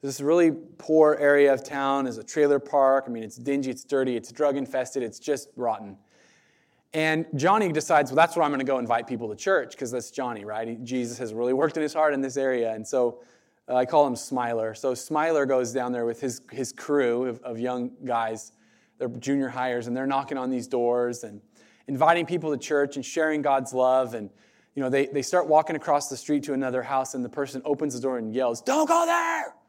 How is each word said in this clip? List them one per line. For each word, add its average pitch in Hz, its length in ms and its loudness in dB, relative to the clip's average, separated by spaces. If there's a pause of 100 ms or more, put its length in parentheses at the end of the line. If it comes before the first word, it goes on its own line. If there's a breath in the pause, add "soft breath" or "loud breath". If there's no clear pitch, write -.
This 139 180 -8
really 165 320 4 (260)
poor 156 400 6
area 143 340 6
of 127 120 0
town 139 420 -2
is 113 120 -8
a 110 40 -14
trailer 143 360 2
park. 135 480 4
I 127 40 -10
mean, 113 140 -8
it's 107 120 -14
dingy, 131 340 -2
it's 127 120 -8
dirty, 131 320 0
it's 110 160 -6
drug 143 260 0
infested, 131 460 -4
it's 110 160 -8
just 139 380 -4
rotten. 107 400 -4 (960 soft breath)
And 156 420 0
Johnny 185 380 4
decides, 147 380 2
"Well, 131 60 0
that's 165 200 6
where 165 80 4
I'm 147 60 2
gonna 139 120 -2
go 131 160 0
invite 120 280 0
people 117 240 -6
to 104 60 -8
church," 156 400 0
'cause 120 140 -8
that's 120 200 -8
Johnny, 120 340 -6
right? 110 240 -6
He, 117 80 -6
Jesus 120 420 -4
has 113 140 -6
really 120 220 0
worked 147 220 2
in 156 60 -2
his 151 120 -4
heart 156 200 2
in 135 60 -2
this 135 160 -4
area. 127 360 0
And 110 140 -8
so, 123 340 0 (480 soft breath)
uh, 127 60 -2
I 127 120 2
call 147 200 6
him 127 80 -2
Smiler. 117 600 -4
So 131 200 -2
Smiler 156 520 0
goes 127 260 0
down 123 200 -4
there 120 120 -2
with 117 160 -4
his, 123 220 -6 (100)
his 131 200 -8
crew 127 520 0
of, 117 180 -6
of 120 160 -8
young 123 340 -4 (120)
guys. 113 480 -4 (460 soft breath)
They're 131 100 -4
junior 131 400 -2
hires, 123 400 -4
and 120 80 -2
they're 131 100 -2
knocking 139 320 -2
on 127 120 -4
these 123 180 -4
doors 120 560 0
and 104 160 -14 (480 soft breath)
inviting 156 380 4
people 160 260 -2
to 139 60 -2
church 143 380 0
and 131 80 -8
sharing 156 380 0
God's 135 320 0
love. 127 400 2
And, 104 160 -8 (440 soft breath)
you 139 80 -4
know, 131 60 -2
they, 139 180 2
they 139 160 -2
start 180 260 0
walking 156 260 4
across 147 340 0
the 135 80 -8
street 143 280 -2
to 147 80 -4
another 131 300 -2
house, 131 320 -4
and 127 100 -4
the 120 40 -8
person 135 360 -6
opens 147 300 -2
the 123 60 -8
door 127 180 -2
and 110 140 -6
yells, 120 300 0
"Don't 285 240 2
go 339 180 4
there!" 330 500 -2 (140)